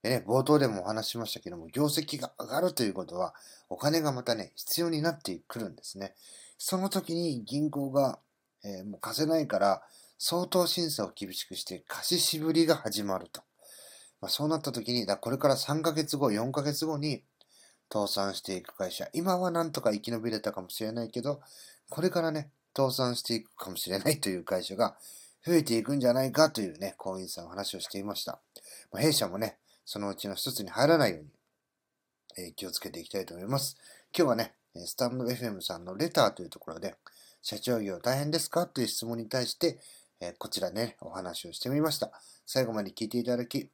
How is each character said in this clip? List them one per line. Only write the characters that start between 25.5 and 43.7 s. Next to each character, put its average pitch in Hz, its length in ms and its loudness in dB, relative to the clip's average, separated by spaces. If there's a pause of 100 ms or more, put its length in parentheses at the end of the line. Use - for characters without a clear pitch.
え 160 100 8
て 117 120 2
い 110 60 4
く 143 140 0
ん 139 40 2
じ 123 60 4
ゃ 120 60 8
な 131 120 4
い 135 60 0
か 151 200 8
と 117 100 -4
い 92 100 0
う 78 80 -16
ね、 98 180 -4
行 95 220 -6
員 92 100 -8
さ 87 140 -10
ん 82 40 -14
お - 20 -18
話 95 280 -6
を 87 40 -8
し - 80 -8
て 101 100 -6
い 98 60 -6
ま 101 100 -4
し - 100 -6
た。 - 160 -8 (520)
ま 95 80 -6
あ、 - 20 4
弊 156 100 8
社 101 160 2
も 92 100 -6
ね、 113 200 -4 (260)
そ - 140 -8
の 101 100 -2
う 98 60 -4
ち - 140 -8
の 95 80 -6
一 127 160 -4
つ 107 100 -4
に 95 80 -8
入 123 160 6
ら 165 120 8
な 127 100 6
い 92 40 2
よ 80 80 -6
う - 40 -16
に、 73 60 -20 (1080)
え 87 120 -10
ー、 73 40 -20
気 - 120 -8
を 90 40 -8
つ - 80 -4
け 90 120 -6
て 85 100 -10
い 82 40 -12
き - 40 -16
た 98 120 -4
い 92 60 -6
と - 80 -14
思 90 80 -10
い 98 60 -8
ま 135 100 2
す。 - 180 -4 (400)
今 165 100 6
日 - 20 4
は 117 80 4
ね、 113 180 -2 (220)
え 87 40 -12
ー、 87 60 -12
ス - 100 -8
タ 123 120 2
ン 127 100 -2
ド 120 100 0
エ 123 60 0
フ 123 100 -6
エ 113 60 -2
ム 95 100 -8
さ 87 160 -6
ん 87 80 -12
の 92 120 -10
レ 160 140 0
タ 147 160 6
ー 98 80 2
と 90 100 -10
い - 20 -10
う - 20 -14
と - 120 -16
こ - 100 -14
ろ 82 80 -10
で、 98 160 -6 (480)
「社 104 160 -6
長 120 220 0
業 98 180 -4
大 127 200 2
変 147 120 -2
で 160 80 2
す 156 100 -2
か？」 175 200 0
と - 120 -6
い 120 40 4
う - 20 2
質 - 180 -4
問 117 140 -4
に 110 100 -8
対 123 200 0
し - 60 -6
て、 151 260 0 (400)
え 87 80 -6
ー、 85 100 -10
こ - 100 -10
ち - 120 -4
ら 90 100 0
ね、 110 300 -4
お 82 100 -14
話 90 380 -8
を 82 40 -14
し - 60 -12
て - 120 -4
み 143 100 2
ま 156 100 2
し 147 80 -4
た。 - 140 -2 (340)
最 131 200 2
後 113 60 -4
ま 104 120 -2
で 95 80 -8
聞 110 140 -4
い - 20 -6
て 120 100 -2
い 113 60 0
た 123 120 0
だ 120 100 -4
き 143 280 -6